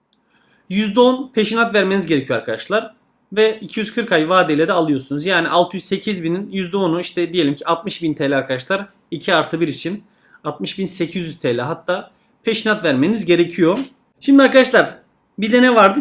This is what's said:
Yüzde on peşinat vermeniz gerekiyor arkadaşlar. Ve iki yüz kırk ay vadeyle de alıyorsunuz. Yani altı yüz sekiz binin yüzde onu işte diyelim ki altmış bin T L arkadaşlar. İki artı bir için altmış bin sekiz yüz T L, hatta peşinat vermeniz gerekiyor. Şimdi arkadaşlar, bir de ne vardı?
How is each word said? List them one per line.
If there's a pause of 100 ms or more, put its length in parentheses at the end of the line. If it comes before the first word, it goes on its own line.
(680)
Yüzde
on
peşinat
vermeniz
gerekiyor
arkadaşlar. (380)
Ve
iki
yüz
kırk
ay
vadeyle
de
alıyorsunuz.
Yani
altı
yüz
sekiz
binin
yüzde
onu
işte
diyelim
ki
altmış
bin
T
L
arkadaşlar. (240)
İki
artı
bir
için (400)
altmış
bin
sekiz
yüz
T
L,
hatta (320)
peşinat
vermeniz
gerekiyor. (400)
Şimdi
arkadaşlar, (380)
bir
de
ne
vardı?